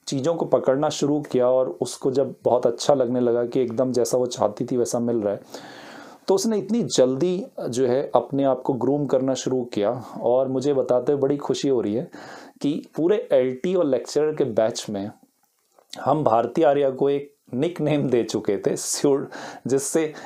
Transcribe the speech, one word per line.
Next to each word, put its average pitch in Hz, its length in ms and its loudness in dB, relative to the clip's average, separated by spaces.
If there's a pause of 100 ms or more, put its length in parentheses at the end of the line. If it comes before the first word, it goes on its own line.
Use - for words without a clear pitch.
चीज़ों 143 280 -2
को 160 100 -4
पकड़ना 131 440 0
शुरू 147 320 0
किया 123 280 2
और 131 200 2 (120)
उसको - 300 -4
जब 127 240 0 (100)
बहुत 123 220 4
अच्छा 120 280 2
लगने 127 260 2
लगा 120 240 2
कि 120 160 0
एकदम 123 320 0
जैसा 120 260 2
वो 127 80 2
चाहती 107 380 -2
थी 127 120 -2
वैसा 120 220 0
मिल 120 180 0
रहा 104 180 0
है, - 60 -8 (880)
तो 190 60 6
उसने 214 240 0
इतनी 226 240 0
जल्दी 139 640 2 (160)
जो 131 260 0
है 127 280 0
अपने 135 300 0
आप 131 180 0
को 143 100 0
ग्रूम 135 340 0
करना 131 280 0
शुरू 127 300 -2
किया। 117 260 0 (320)
और 127 260 2
मुझे 135 260 0
बताते 123 380 2
हुए 139 80 0
बड़ी 139 160 2
खुशी 139 320 -2
हो 127 120 2
रही 104 140 0
है 147 160 -4 (520)
कि 147 340 -2
पूरे 175 360 2
एलटी 131 420 2
और 175 120 2
लेक्चरर 147 480 0
के 147 100 0
बैच 113 460 0
में 101 200 -6 (920)
हम 147 200 2
भारती 117 380 2
आर्या 143 280 4
को 139 200 0
एक 143 240 -4 (200)
nickname 147 540 0
दे 120 160 2
चुके 104 320 -2
थे, 135 200 0
स्यूड, 139 520 0 (380)
जिससे 147 460 0 (140)